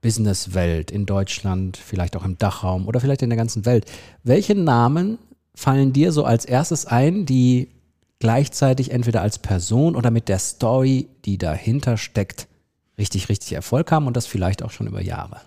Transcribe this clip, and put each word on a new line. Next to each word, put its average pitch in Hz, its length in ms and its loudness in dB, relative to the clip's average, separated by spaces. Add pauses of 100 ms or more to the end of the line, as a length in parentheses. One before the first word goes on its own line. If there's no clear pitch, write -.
Businesswelt, 92 880 0
in 101 160 -2
Deutschland, 95 720 -2
vielleicht 87 400 -4
auch 90 80 -10
im 90 100 -4
Dachraum 92 500 -2
oder 120 140 -2
vielleicht 135 220 0
in 120 80 0
der 117 80 0
ganzen 113 260 -2
Welt, 120 220 2 (380)
welche 196 300 4
Namen 160 640 2 (380)
fallen 135 400 2
dir 160 180 4
so 147 140 2
als 117 180 2
erstes 143 400 0
ein, 156 400 2
die 127 460 2 (480)
gleichzeitig 131 720 2
entweder 113 320 0
als 104 160 -2
Person 120 580 0
oder 117 140 2
mit 117 180 0
der 95 100 0
Story, 131 680 0 (160)
die 98 140 -2
dahinter 110 580 -2
steckt, - 500 -6 (520)
richtig, 98 320 -4
richtig - 240 -4
Erfolg - 360 -2
haben 156 160 2
und 123 120 -2
das 117 80 -4
vielleicht 95 360 -2
auch 110 80 -8
schon - 160 -8
über 101 140 -8
Jahre 90 460 -8